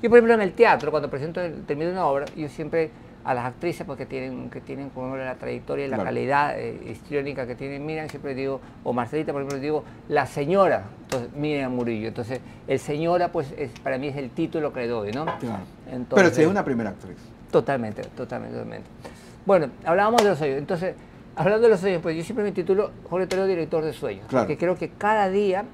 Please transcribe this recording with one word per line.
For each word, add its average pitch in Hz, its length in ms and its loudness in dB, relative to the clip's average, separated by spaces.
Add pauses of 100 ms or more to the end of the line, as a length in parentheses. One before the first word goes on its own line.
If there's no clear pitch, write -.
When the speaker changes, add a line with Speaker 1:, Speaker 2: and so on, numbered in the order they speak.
Speaker 1:
Yo, 233 60 4
por 233 100 10
ejemplo, 226 140 8
en 220 80 6
el 185 100 2
teatro, 160 400 6
cuando 143 180 0
presento 151 300 -4
el, 151 240 -6
termino 156 280 -2
una 180 160 0
obra, 139 180 2 (100)
yo 151 140 -6
siempre 156 420 -2 (320)
a 135 100 0
las 120 120 -2
actrices, - 420 -4
porque 131 180 -8
tienen, 127 460 -8
que 131 100 -12
tienen 139 300 -10
como 131 260 -6
la 131 160 -6
trayectoria 127 520 -6
y - 40 -4
la 131 60 -2
Speaker 2:
Claro. 117 140 -2
Speaker 1:
calidad, 135 500 0
eh, 117 200 -8 (120)
histriónica 139 560 -6
que 123 80 -8
tienen 139 280 -10
Miriam, 156 240 -6
siempre 139 280 -8
digo, 135 260 -4 (220)
o 123 100 -2
Marcelita, 143 380 -2
por 139 100 -4
ejemplo, 139 180 -6
digo, 147 240 -2 (260)
la 143 180 2
señora, 151 560 4 (180)
entonces, 123 320 -4
Miriam 143 400 -2
Murillo. 117 360 -2
Entonces, 120 300 -6 (280)
el 135 100 2
señora, 170 540 0
pues, 156 260 -4
es, 131 220 -4
para 135 180 -2
mí 143 120 -4
es 131 80 -8
el 131 120 -6
título 156 420 -2
que 127 100 -6
le 117 80 -2
doy, 107 220 -2
¿no? 139 140 -4 (140)
Speaker 2:
Claro. 104 240 -6 (240)
Speaker 1:
Entonces 127 260 -6
Speaker 2:
Pero 180 220 8
sí 156 80 6
es 160 40 8
una 196 160 2
primera 117 280 -2
actriz. 92 260 -14 (320)
Speaker 1:
Totalmente, 123 540 0 (120)
totalmente, 120 420 -8
totalmente. 110 300 -10 (560)
Bueno, 170 260 4 (160)
hablábamos 208 360 6
de 208 80 6
los 170 80 2
sueños. 139 220 0
Entonces, 170 340 -4 (420)
hablando 214 280 4
de 233 60 10
los 208 100 6
sueños, 180 240 0
pues 160 120 0
yo 165 80 -4
siempre 208 220 -4
me 196 60 -2
titulo 190 400 2 (180)
Jorge 180 160 0
Toledo, 185 220 0
director 165 360 0
de 151 100 -2
sueños. 107 340 -6
Speaker 2:
Claro. 127 180 4
Speaker 1:
Porque 151 140 -4
creo 175 160 2
que 175 140 -6
cada 208 420 2
día 202 420 2